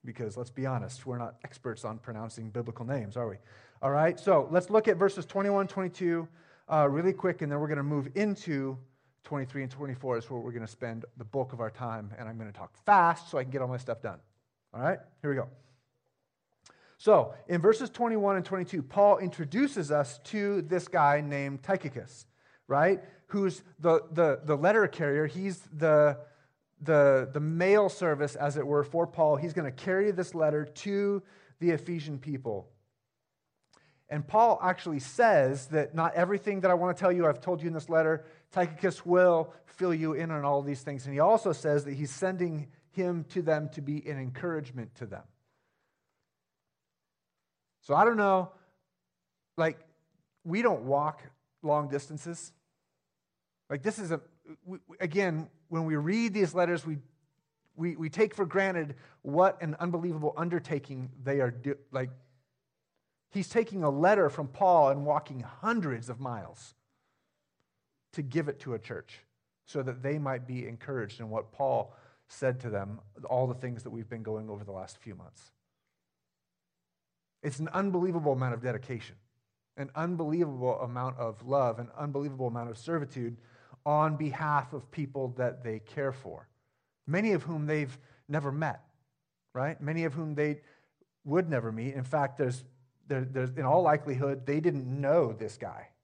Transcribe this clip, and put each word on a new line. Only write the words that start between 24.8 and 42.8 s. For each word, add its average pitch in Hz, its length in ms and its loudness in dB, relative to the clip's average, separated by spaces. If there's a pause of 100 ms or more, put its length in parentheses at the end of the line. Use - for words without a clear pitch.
carrier. 151 400 0
He's 185 320 -6 (140)
the, 151 440 6 (640)
the, 139 500 6
the 147 80 -4
mail 180 500 4
service, 147 460 0
as 143 220 -2
it 139 80 -2
were, 143 180 2
for 165 220 0
Paul. 160 300 4
He's 151 180 -4
gonna 156 180 -4
carry 190 400 0
this 180 220 -4
letter 151 320 2
to 202 560 -2 (380)
the 170 120 2
Ephesian 156 460 -4
people. 127 520 -8 (1400)
And 151 160 -4
Paul 220 380 6
actually 180 360 0
says 139 680 4
that 151 260 0
not 165 200 0
everything 196 480 0
that 180 100 6
I 180 40 6
wanna 175 180 2
tell 180 180 2
you 175 160 4
I've 139 140 2
told 175 200 -2
you 170 60 -4
in 165 60 -4
this 156 160 -8
letter. 160 360 4 (260)
Tychicus 170 540 -2
will 175 480 6 (120)
fill 180 280 -2
you 156 200 0
in 165 180 -2
on 147 140 -2
all 143 160 4
these 143 200 -6
things. 135 240 -8
And 139 80 -8
he 139 60 -2
also 202 320 6
says 147 320 2
that 143 100 -8
he's 143 180 -6
sending 175 580 -4 (220)